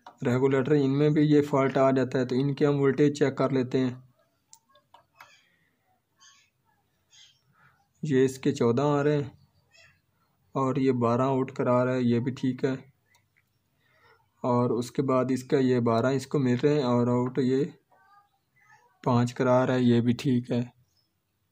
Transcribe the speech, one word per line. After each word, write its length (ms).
रेगुलेटर, 520
इनमें 380
भी 100
ये 200
फॉल्ट 340
आ 140
जाता 280
है, 60
तो 120
इनके 280
हम 100
वोल्टेज 440
चेक 180
कर 140
लेते 260
हैं। 240
ये 220
इसके 280
चौदह 320
आ 160
रहे 140
हैं 160
और 240
ये 140
बारह 320
आउट 280
करा 300
रहा 100
है, 100
ये 160
भी 140
ठीक 320
है। 260
और 300
उसके 280
बाद 300
इसका 280
ये 220
बारह 300
इसको 280
मिल 180
रहे 180
हैं 80
और 260
आउट 300
ये 240
पाँच 280
करा 320
रहा 120
है, 80
ये 180
भी 140
ठीक 360
है। 200